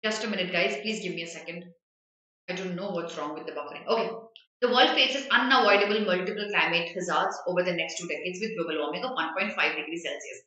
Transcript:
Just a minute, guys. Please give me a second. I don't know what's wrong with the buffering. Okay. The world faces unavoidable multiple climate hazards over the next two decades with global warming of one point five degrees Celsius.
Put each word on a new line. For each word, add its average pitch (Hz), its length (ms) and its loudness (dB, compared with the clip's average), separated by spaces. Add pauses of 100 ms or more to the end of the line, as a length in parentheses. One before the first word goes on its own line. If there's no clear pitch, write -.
Just 214 180 0
a 233 60 -4
minute, 185 240 -2
guys. 185 300 2
Please 214 180 -4
give 175 140 -4
me 165 80 -6
a 170 40 -8
second. 170 380 -12 (840)
I - 20 -2
don't 180 240 -6
know 196 140 -4
what's 170 260 -4
wrong 151 180 -6
with 156 120 -10
the 151 60 -10
buffering. - 360 -10
Okay. 226 220 2 (500)
The 247 80 4
world 247 220 8
faces 262 400 2
unavoidable 214 760 6
multiple 190 460 0
climate 170 440 2
hazards 180 420 0 (100)
over 180 160 2
the 180 100 2
next 165 260 -4
two 175 80 -8
decades 165 340 -6
with 214 140 -4
global 165 280 -2
warming 151 200 -4
of 247 100 -4
one 156 240 -4
point 202 180 -2
five 160 220 2
degrees 160 280 -6
Celsius. - 420 -10